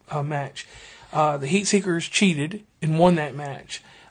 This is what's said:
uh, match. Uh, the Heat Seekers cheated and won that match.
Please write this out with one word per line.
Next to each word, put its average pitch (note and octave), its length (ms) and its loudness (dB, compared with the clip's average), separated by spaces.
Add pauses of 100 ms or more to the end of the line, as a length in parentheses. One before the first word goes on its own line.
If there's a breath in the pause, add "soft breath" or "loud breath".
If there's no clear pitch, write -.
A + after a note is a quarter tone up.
uh, D3 140 -4
match. C#3+ 440 -8 (460 loud breath)
Uh, D3+ 240 2
the C3+ 100 -6
Heat G3 180 0
Seekers F#3 440 0
cheated F3 560 0 (160)
and D#3+ 180 0
won F3+ 160 8
that D3 200 -4
match. C#3+ 460 -12 (300 loud breath)